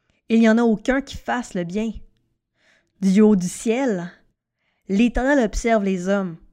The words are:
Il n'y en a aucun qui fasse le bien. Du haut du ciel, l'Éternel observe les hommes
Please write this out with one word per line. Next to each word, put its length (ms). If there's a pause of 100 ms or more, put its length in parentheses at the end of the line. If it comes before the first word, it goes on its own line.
(280)
Il 100
n'y 100
en 100
a 40
aucun 380
qui 160
fasse 380
le 100
bien. 260 (1080)
Du 200
haut 140
du 140
ciel, 640 (760)
l'Éternel 560
observe 380
les 240
hommes 300 (160)